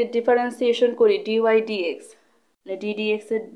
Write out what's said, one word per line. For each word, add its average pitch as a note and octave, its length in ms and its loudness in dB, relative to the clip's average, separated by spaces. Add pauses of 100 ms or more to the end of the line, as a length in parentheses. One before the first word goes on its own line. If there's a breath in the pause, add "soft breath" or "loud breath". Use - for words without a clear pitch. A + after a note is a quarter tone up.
(160)
ডিফারেন্সিয়েশন A#3+ 760 2 (100)
করি, G#3+ 140 6 (120)
dy A3 80 0 (340)
dx, F3 300 -4 (600)
মানে F#3+ 220 -10
d - 20 -4 (140)
dx G#3+ 240 -2 (120)
এর A3 60 -2 (140)